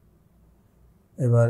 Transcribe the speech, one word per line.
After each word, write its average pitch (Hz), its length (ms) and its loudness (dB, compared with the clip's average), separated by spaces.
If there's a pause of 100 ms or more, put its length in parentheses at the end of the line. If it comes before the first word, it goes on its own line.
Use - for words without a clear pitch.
(1300)
এবার 117 240 0